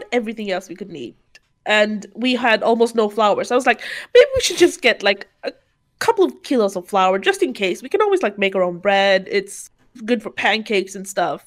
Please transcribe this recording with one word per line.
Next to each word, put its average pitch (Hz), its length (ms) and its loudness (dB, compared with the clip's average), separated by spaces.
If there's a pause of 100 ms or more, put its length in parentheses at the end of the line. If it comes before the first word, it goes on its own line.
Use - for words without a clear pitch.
(120)
everything 220 400 -4
else 185 180 -6
we 170 60 -14
could 190 140 -14
need, 131 240 -12 (520)
and 214 400 0 (100)
we 254 180 0
had 233 300 0
almost 226 320 2
no 214 140 0
flour. 208 340 0
So - 100 -4
I 196 40 2
was - 100 0
like, 240 140 0 (340)
"Maybe 508 100 10 (100)
we 508 60 0
should - 160 -4
just - 240 4
get, 240 220 0
like, - 240 0 (160)
a - 80 -6 (480)
couple 453 240 2
of - 200 0
kilos 208 340 0
of 180 100 -8
flour 190 320 2
just 381 240 0
in 262 100 0
case. 190 300 -4
We 262 60 -14
can 403 120 0
always, 392 220 2
like, 214 160 -4
make 196 160 0
our 185 80 2
own 175 160 -4
bread. 196 500 2
It's - 400 -6 (360)
good 226 180 -2
for 202 80 -12
pancakes 208 640 -2
and 190 120 -14
stuff." 165 400 -4